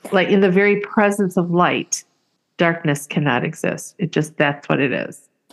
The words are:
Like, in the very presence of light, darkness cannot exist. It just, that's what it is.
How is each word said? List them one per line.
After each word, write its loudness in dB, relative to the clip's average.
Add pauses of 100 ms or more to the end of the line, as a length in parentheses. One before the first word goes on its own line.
(160)
Like, 2
in 4
the 4
very 4
presence 0
of 0
light, 0 (540)
darkness 0
cannot 0
exist. -6
It -4
just, -2
that's -2
what 0
it 0
is. -8 (260)